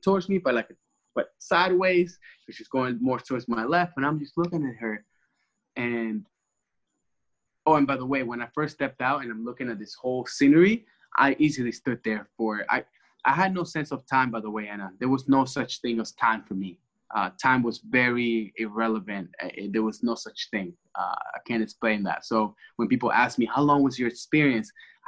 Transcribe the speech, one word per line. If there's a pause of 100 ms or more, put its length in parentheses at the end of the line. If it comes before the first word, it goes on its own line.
towards
me,
but,
like, (480)
but (100)
sideways. (260)
So
she's
going
more
towards
my
left,
and
I'm
just
looking
at
her. (720)
And, (1400)
oh,
and
by
the
way,
when
I
first
stepped
out
and
I'm
looking
at
this
whole
scenery, (320)
I
easily
stood
there (100)
for,
I, (420)
I
had
no
sense
of
time,
by
the
way,
Anna.
There
was
no
such
thing
as
time
for
me. (360)
Uh, (120)
time
was
very
irrelevant. (120)
I,
I,
there
was
no
such
thing. (240)
Uh, (200)
I
can't
explain
that.
So (220)
when
people
ask
me,
"How
long
was
your
experience?" (360)